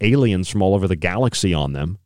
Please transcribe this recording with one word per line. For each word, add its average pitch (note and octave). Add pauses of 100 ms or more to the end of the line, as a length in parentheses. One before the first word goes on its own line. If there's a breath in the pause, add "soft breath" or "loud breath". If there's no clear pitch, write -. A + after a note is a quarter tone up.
aliens G#2+
from G#2
all F#2+
over F#2+
the F2+
galaxy F#2
on C#2
them. D#2